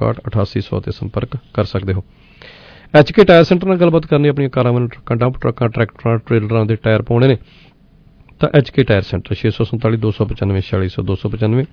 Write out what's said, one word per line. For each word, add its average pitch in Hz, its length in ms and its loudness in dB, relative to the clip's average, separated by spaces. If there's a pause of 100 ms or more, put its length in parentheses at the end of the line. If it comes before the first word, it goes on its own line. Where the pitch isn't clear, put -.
(280)
ਅਠਾਸੀ 104 340 -2
ਸੌ 101 180 -6
ਤੇ 101 120 -8
ਸੰਪਰਕ 107 460 -8 (160)
ਕਰ 107 100 -2
ਸਕਦੇ 95 300 -4
ਹੋ। 95 100 -6 (920)
ਐਚ 151 160 6
ਕੇ 208 120 6
ਟਾਇਰ 170 200 6
ਸੈਂਟਰ 180 240 0
ਨਾਲ 190 100 0
ਗੱਲਬਾਤ 165 280 2
ਕਰਨੀ, 147 220 2
ਆਪਣੀਆਂ 139 220 0
ਕਾਰਾਂ, 123 240 0
ਵੈਨਾਂ, 123 140 0
ਟਰੱਕਾਂ, - 300 -6
ਡੰਪ 123 240 -2
ਟਰੱਕਾਂ, 120 280 -2
ਟਰੈਕਟਰਾਂ, 113 480 -2
ਟ੍ਰੇਲਰਾਂ 110 480 0
ਦੇ 110 100 0
ਟਾਇਰ 107 260 0
ਪਾਉਣੇ 117 260 2
ਨੇ 127 100 4 (1000)
ਤਾਂ 151 160 2
ਐਚ 131 140 2
ਕੇ 139 140 0
ਟਾਇਰ 101 180 0
ਸੈਂਟਰ, - 340 -6
ਛੇ 117 140 -2
ਸੌ 113 140 -2
ਸੰਤਾਲੀ 113 340 -2
ਦੋ 107 140 -2
ਸੌ 104 140 -2
ਪਚਾਨਵੇਂ 98 360 -2
ਛਿਆਲੀ 95 280 -4
ਸੌ - 140 -6
ਦੋ 95 120 -4
ਸੌ 107 140 -4
ਪਚਾਨਵੇਂ, 110 440 0